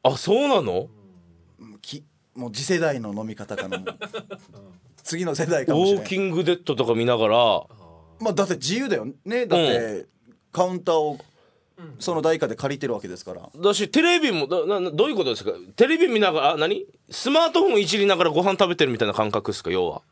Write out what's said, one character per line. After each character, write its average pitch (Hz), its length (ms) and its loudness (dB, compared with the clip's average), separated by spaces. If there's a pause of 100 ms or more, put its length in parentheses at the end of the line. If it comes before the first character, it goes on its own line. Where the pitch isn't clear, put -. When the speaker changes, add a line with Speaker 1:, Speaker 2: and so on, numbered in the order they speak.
Speaker 1:
あ、 135 120 2
そ 175 180 -2
う 285 140 2
な 226 140 2
の？ 98 260 -4 (680)
Speaker 2:
う 113 60 -20
ん、 107 160 -20
き-、 147 240 -16 (300)
も 127 140 -10
う 110 40 -10
次 120 120 -8
世 180 140 0
代 151 220 -2
の 107 120 -8
飲 107 140 -8
み 110 80 -12
方 104 220 -12
か 95 120 -10
な。 - 80 -8
Speaker 3:
<laughs> - 20 -10
う - 20 -10
ん。 95 40 -16 (1160)
Speaker 2:
次 170 220 -6
の 160 100 -4
世 156 120 -2
代 151 200 0
か 156 80 0
も 160 100 4
し 196 80 6
れ 196 60 2
ん。 - 20 -4
Speaker 1:
ウ - 20 -10
ォ - 20 -10
ー - 20 -10
キ 190 120 -4
ン 190 120 -2
グ 170 140 -2
デ 175 80 2
ッ 175 120 -2
ド 143 120 -2
と 120 100 2
か 117 80 2
見 117 100 0
な 120 120 2
が 110 120 2
ら。 110 80 4
Speaker 3:
あ 113 240 4
ー。 - 40 -18 (560)
Speaker 2:
ま 220 100 0
あ、 - 20 -4
だ 196 120 2
っ - 20 0
て 180 80 -2
自 156 220 -4
由 262 120 -4
だ 190 80 0
よ 110 100 -6 (180)
ね。 233 220 -4
だ 185 100 2
っ 175 40 4
て、 135 180 2
Speaker 1:
う 110 200 -6
ん。 - 80 -12 (460)
Speaker 2:
カ 175 120 2
ウ 185 100 -2
ン 180 60 -6
タ 180 120 0
ー - 40 4
を 151 220 0 (600)
Speaker 3:
う 185 40 -20
ん。 156 160 -20
Speaker 2:
そ 180 160 -4
の 156 80 -2
代 160 160 2
価 151 100 -2
で 110 60 -6
借 139 200 -4
り 139 40 -8
て 147 80 -6
る 120 80 -2
わ 104 60 -6
け - 80 -14
で 90 80 -10
す - 80 -20
か 92 100 -12
ら。 87 220 -16
Speaker 1:
だ 196 180 2
し、 202 140 -2
テ 311 140 2
レ 349 180 4
ビ 294 120 2
も、 151 140 -2
だ-、 165 200 0
な-、 196 140 0
な-、 180 120 -2
ど 165 140 2
う - 20 -4
い 302 40 -4
う 226 40 -4
こ 185 80 0
と 127 60 0
で 110 60 -2
す - 80 -12
か？ 101 80 -2 (240)
テ 233 120 6
レ 320 100 2
ビ 339 100 4
見 226 120 2
な 190 120 4
が 156 80 -2
ら、 139 120 4
あ、 165 40 -2
何？ 160 300 -2 (240)
ス - 200 -6
マ 320 160 4
ー 330 60 -2
ト 339 120 4
フ 370 100 4
ォ - 20 4
ン 202 40 6
い 196 60 0
じ 180 120 0
り 202 80 4
な 196 100 4
が 175 80 2
ら 165 60 4
ご 156 120 2
飯 196 100 2
食 190 160 2
べ 170 80 -2
て 156 100 4
る 131 60 -2
み 113 60 -4
た 117 60 0
い 104 40 0
な 101 60 -4
感 107 160 0
覚 101 220 -2
っ - 20 -6
す - 80 -10
か？ 82 80 -6
要 90 180 0
は。 - 240 -10